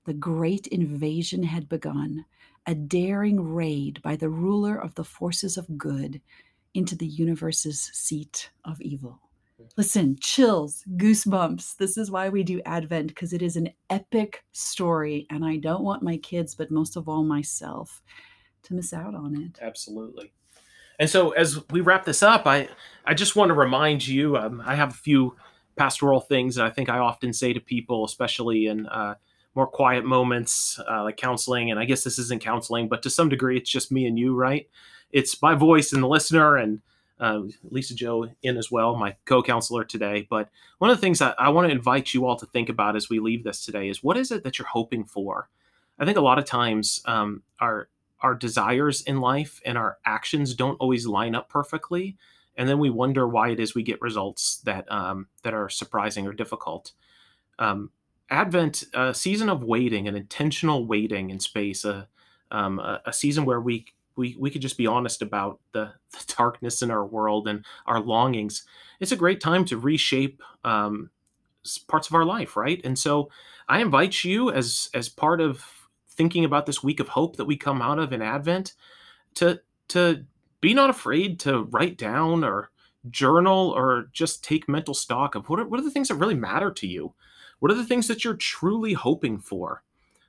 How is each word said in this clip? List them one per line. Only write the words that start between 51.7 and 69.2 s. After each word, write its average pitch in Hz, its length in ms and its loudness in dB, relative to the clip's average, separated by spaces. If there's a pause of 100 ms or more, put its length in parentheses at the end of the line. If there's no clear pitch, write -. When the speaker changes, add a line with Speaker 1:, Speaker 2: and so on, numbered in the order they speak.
Speaker 2:
And 127 140 0
then 139 80 4
we 147 140 4
wonder 127 360 2
why 117 220 2
it 113 100 -2
is 110 140 -2
we 117 80 -2
get 113 220 -4
results 107 600 -4
that, 98 260 -4
um, 98 380 -6 (120)
that 113 140 -6
are 101 140 -4
surprising 104 580 -4
or 98 60 -8
difficult. 104 580 -10 (640)
Um, 104 320 -2 (400)
Advent, 165 540 0 (100)
a 127 200 0
season 208 340 0
of 156 160 0
waiting, 113 420 0
an 101 100 -4
intentional 143 720 0
waiting 107 440 -2
in 95 100 -8
space, 101 460 -4
a, 98 240 -6 (420)
um, 98 260 -2
a, - 280 -6
a 117 80 -8
season 143 320 0
where 120 160 2
we, 117 240 -2 (320)
we, 123 200 -4
we 135 120 -2
could 135 120 -8
just 131 160 -6
be 117 80 2
honest 117 360 0
about 104 400 -4 (100)
the, 107 220 -6 (180)
the - 260 -12
darkness 120 440 0
in 120 100 0
our 107 140 0
world 107 420 0
and 104 160 -4 (220)
our 117 160 0
longings. 113 640 0 (340)
It's 190 140 0
a - 20 0
great 175 240 2